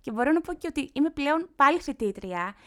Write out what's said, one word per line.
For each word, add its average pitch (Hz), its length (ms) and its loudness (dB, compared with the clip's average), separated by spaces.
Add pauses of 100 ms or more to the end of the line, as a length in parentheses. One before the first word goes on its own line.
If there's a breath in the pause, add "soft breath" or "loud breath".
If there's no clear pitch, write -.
Και - 100 -10
μπορώ 240 200 2
να 330 100 4
πω 349 120 -6
και 339 160 -10
ότι 277 240 -4
είμαι 294 160 2
πλέον 311 460 0
πάλι 294 260 4
φοιτήτρια, 190 720 -6 (140 loud breath)